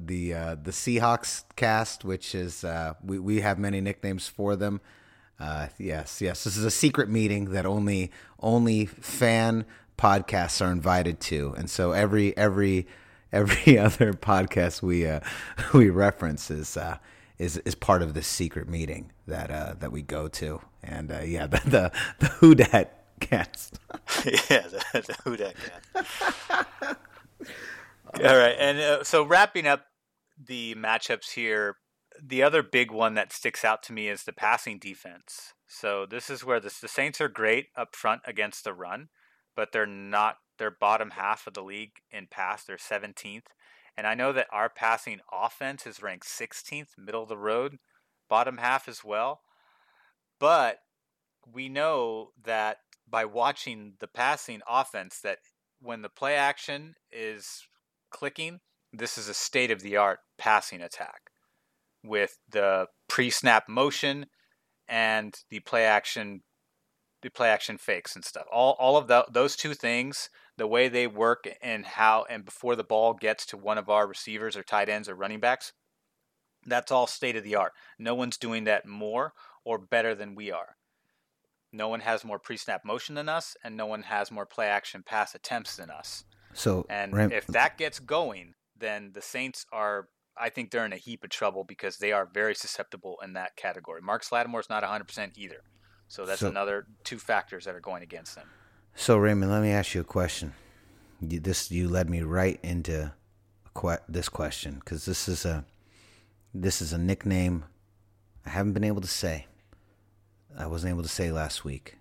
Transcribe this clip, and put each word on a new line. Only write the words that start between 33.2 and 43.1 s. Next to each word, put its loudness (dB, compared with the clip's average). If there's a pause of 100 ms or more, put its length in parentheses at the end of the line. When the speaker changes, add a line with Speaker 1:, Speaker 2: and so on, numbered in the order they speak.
Speaker 2:
sticks -4
out 2
to -16
me -6
is -6
the -12
passing -2
defense. -18 (140)
So -4
this -12
is -10
where 2
the, -8
the -12
Saints -4
are 0
great 2 (100)
up -8
front 0
against -6
the -6
run, -12 (480)
but -4
they're 0
not, -2 (240)
they're -4
bottom 0
half -4
of -14
the -10
league -14 (140)
in -16
pass. -6
They're -14
seventeenth. -10 (480)